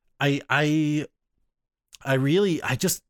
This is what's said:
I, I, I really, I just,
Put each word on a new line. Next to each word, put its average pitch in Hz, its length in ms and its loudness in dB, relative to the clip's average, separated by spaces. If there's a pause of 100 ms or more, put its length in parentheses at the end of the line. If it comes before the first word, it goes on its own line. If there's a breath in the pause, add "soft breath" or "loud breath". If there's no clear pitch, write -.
(200)
I, 143 300 0
I, 151 560 0 (1000)
I 135 120 0
really, 160 460 2
I 123 140 -4
just, - 340 -4